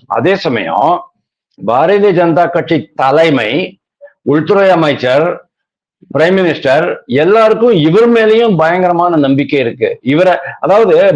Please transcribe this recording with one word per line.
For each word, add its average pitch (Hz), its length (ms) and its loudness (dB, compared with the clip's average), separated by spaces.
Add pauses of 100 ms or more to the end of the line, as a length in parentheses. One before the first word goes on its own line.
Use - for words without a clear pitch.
அதே 127 280 -2
சமயம் 117 680 -2 (640)
பாரதிய 180 460 0
ஜனதா 170 380 0
கட்சி 160 440 -4
தலைமை, 143 840 -2 (440)
உள்துறை 190 480 0
அமைச்சர், 151 720 0 (760)
பிரைம் 175 180 2
மினிஸ்டர் 160 600 -2 (100)
எல்லாருக்கும் 214 640 2
இவர் 190 380 2
மேலேயும் 220 460 2
பயங்கரமான 175 600 0
நம்பிக்கை 139 440 0
இருக்கு. 113 420 -4
இவரை, 165 340 0 (240)
அதாவது 190 360 2 (200)